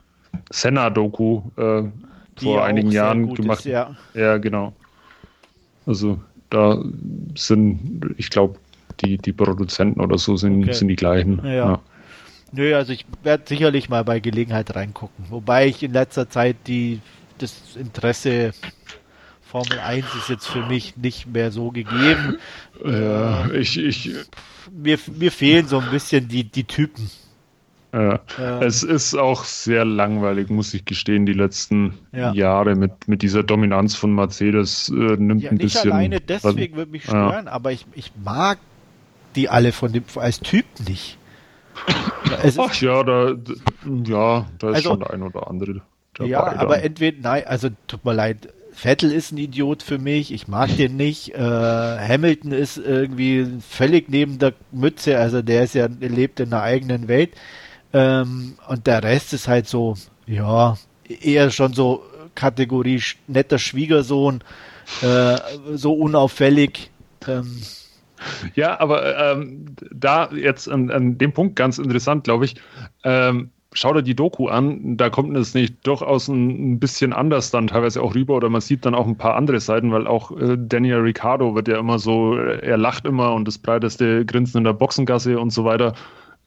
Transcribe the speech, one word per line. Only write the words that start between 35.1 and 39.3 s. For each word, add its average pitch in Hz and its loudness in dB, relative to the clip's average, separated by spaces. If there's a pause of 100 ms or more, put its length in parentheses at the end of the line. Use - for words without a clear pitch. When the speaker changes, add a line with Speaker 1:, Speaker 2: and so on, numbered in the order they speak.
Speaker 1:
nimmt 107 2
Speaker 2:
Ja, - -4
Speaker 1:
ein 107 2
Speaker 2:
nicht 104 0
Speaker 1:
bisschen 208 2
Speaker 2:
alleine 98 2
Speaker 1:
was 185 -4
Speaker 2:
deswegen - 0
würde 156 -8
mich 151 -14
Speaker 1:
Ja. 104 2
Speaker 2:
stören, 208 -6
aber 127 -4
ich, 123 -12
ich - -16 (120)
mag 160 -2 (760)